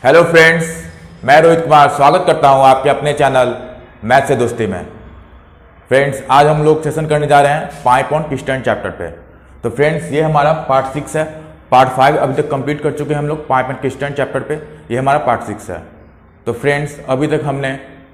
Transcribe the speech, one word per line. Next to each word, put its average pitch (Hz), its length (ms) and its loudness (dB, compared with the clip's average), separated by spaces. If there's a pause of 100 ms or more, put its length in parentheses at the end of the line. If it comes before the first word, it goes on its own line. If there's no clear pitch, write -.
हेलो 156 180 6
फ्रेंड्स, 165 440 4 (580)
मैं 139 180 6
रोहित 165 220 4
कुमार 143 240 6
स्वागत 147 380 2
करता 143 220 2
हूं 135 160 4
आपके 135 240 4
अपने 143 240 -2
चैनल 131 420 0 (500)
मैथ 127 180 2
से 135 140 -2
दोस्ती 117 300 -2
में। 90 200 -8 (1000)
फ्रेंड्स, 139 420 0
आज 143 160 6
हम 151 180 2
लोग 156 180 2
सेशन 151 240 -4
करने 147 200 0
जा 143 140 4
रहे 143 120 4
हैं 160 180 -6 (140)
pipe 131 280 2
on 156 120 -2
piston 135 360 -6
चैप्टर 104 300 -4
पे। 85 180 -10 (540)
तो 120 80 -4
फ्रेंड्स, 147 420 -2
ये 143 80 -2
हमारा 151 320 2
पार्ट 131 340 -2
सिक्स - 300 -8
है। 156 80 -2 (460)
पार्ट 127 180 4
फ़ाइव 135 280 2
अभी 135 260 -2
तक 131 80 -4
कंप्लीट 143 300 -6
कर 147 120 -4
चुके 147 220 -6
हैं 147 60 -6
हम 147 60 -4
लोग 151 220 -8
pipe 127 220 0
and 131 160 -10
piston 143 260 -6
चैप्टर 135 280 -4
पे, 147 140 -8 (360)
ये 117 60 -4
हमारा 135 220 0
पार्ट 123 220 -2
सिक्स - 300 -12
है। 85 120 -10 (640)
तो 117 60 -4
फ्रेंड्स, 143 560 -4
अभी 131 180 -2
तक 151 180 -2
हमने 135 360 -6 (340)